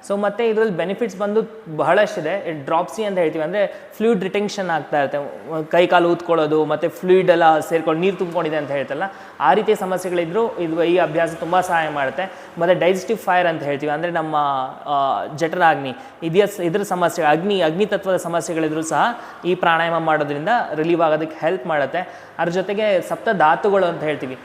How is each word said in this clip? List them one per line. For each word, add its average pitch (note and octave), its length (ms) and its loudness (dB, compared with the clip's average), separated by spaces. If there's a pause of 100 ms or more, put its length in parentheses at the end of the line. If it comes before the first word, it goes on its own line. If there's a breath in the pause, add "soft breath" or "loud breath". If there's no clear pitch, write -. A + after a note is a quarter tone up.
So G3+ 120 0
ಮತ್ತೆ G#3 280 0
ಇದ್ರಲ್ಲಿ A3 280 2
ಬೆನಿಫಿಟ್ಸ್ F#3+ 420 -4
ಬಂದು G#3 460 -2 (120)
ಬಹಳಷ್ಟಿದೆ. D#3+ 880 0
ಡ್ರಾಪ್ಸಿ E3+ 400 -2
ಅಂತ G3 140 -2
ಹೇಳ್ತೀವಿ, D#3+ 260 0
ಅಂದ್ರೆ F#3+ 520 -4
ಫ್ಲೂಯಿಡ್ A3 260 2
ರಿಟೆನ್ಷನ್ G3 480 -4
ಆಗ್ತಾ D3+ 280 -2
ಇರುತ್ತೆ. C#3 440 -4 (280)
ಕೈ F3 160 6
ಕಾಲು E3+ 220 4
ಊದ್ಕೊಳ್ಳೋದು, D#3+ 560 2
ಮತ್ತೆ D3+ 240 -2
ಫ್ಲೂಯಿಡ್ F#3 420 4
ಎಲ್ಲ D#3+ 300 6
ಸೇರ್ಕೊಂಡು D#3+ 400 0
ನೀರು F#3 160 0
ತುಂಬ್ಕೊಂಡಿದೆ E3+ 400 -2
ಅಂತ D3 140 -4
ಹೇಳ್ತಲ್ಲ, C#3 320 -4 (380 loud breath)
ಆ D3+ 120 6
ರೀತಿಯ G#3 220 4
ಸಮಸ್ಯೆಗಳಿದ್ರು F#3 840 -2
ಇದು, D#3+ 260 0
ಈ E3+ 120 4
ಅಭ್ಯಾಸ D#3+ 440 2
ತುಂಬಾ F3 200 2
ಸಹಾಯ E3+ 280 0
ಮಾಡುತ್ತೆ. D3 440 -4 (260 loud breath)
ಮತ್ತೆ E3+ 160 4
ಡೈಜೆಸ್ಟಿವ್ F#3 440 0
ಫೈರ್ F3+ 280 2
ಅಂತ D#3+ 160 -2
ಹೇಳ್ತೀವಿ, C#3+ 300 -2
ಅಂದ್ರೆ E3 200 -4
ನಮ್ಮ, D#3+ 240 -2 (500)
ಆ, C3+ 400 0 (100)
ಜಠರಾಗ್ನಿ, D#3 580 2 (280 loud breath)
ಇದ್ಯ-, F#3 400 0
ಇದ್ರ F3 200 0
ಸಮಸ್ಯೆ, F3 420 -2
ಅಗ್ನಿ, F3 360 2
ಅಗ್ನಿ E3+ 260 2
ತತ್ವದ F#3+ 300 -2
ಸಮಸ್ಯೆಗಳಿದ್ರು D#3+ 680 -2
ಸಹ E3 400 0 (220 loud breath)
ಈ F3 100 2
ಪ್ರಾಣಾಯಾಮ E3 440 2
ಮಾಡೋದ್ರಿಂದ D3+ 500 0 (260)
ರಿಲೀವ್ D#3+ 280 0
ಆಗೋದಕ್ಕೆ D#3 380 0
ಹೆಲ್ಪ್ F#3 260 -2
ಮಾಡುತ್ತೆ. E3 420 -2 (300 loud breath)
ಅದ್ರ E3+ 140 -2
ಜೊತೆಗೆ G3 560 0
ಸಪ್ತ E3+ 240 -4
ಧಾತುಗಳು F3+ 540 4
ಅಂತ E3 160 -4
ಹೇಳ್ತೀವಿ. C#3+ 420 -4